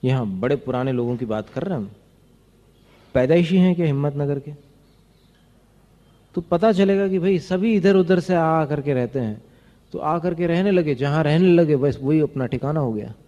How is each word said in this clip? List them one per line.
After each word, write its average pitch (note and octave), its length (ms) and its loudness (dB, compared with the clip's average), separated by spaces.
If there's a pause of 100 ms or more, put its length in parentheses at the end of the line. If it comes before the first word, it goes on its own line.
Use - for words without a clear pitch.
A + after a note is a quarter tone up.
यहाँ B2+ 220 0 (140)
बड़े B2+ 160 0
पुराने B2+ 360 -4
लोगों A#2+ 260 -2
की B2 80 -8
बात G#2+ 240 -6
कर C3+ 140 -8
रहे G3 100 -4
हैं A2+ 120 -6
हम, G2+ 60 -16 (1200)
पैदाइशी D#3+ 420 2
हैं F3+ 180 4
क्या E3+ 100 -2
हिम्मतनगर C#3+ 540 -2
के? D3 120 -18 (1800)
तो F3 60 -4
पता F3+ 300 0
चलेगा G3 360 2
कि F#3+ 120 0
भाई F#3 200 0
सभी F#3+ 360 -2
इधर F#3+ 200 4
उधर F3+ 240 4
से F3+ 160 -2
आ D#3+ 300 2
करके C#3+ 280 -4
रहते B2+ 260 -2
हैं, G#2+ 220 -6 (520)
तो - 60 -8
आ D#3 200 -2
करके F3 280 -4
रहने F3+ 240 0
लगे, D#3+ 240 0
जहाँ C#3+ 280 -2
रहने E3 300 4
लगे D#3+ 220 4
बस C3 260 0
वही D3 180 2
अपना C#3 260 -2
ठिकाना C3+ 340 -4
हो B2 140 -2
गया। A2 200 -8 (140)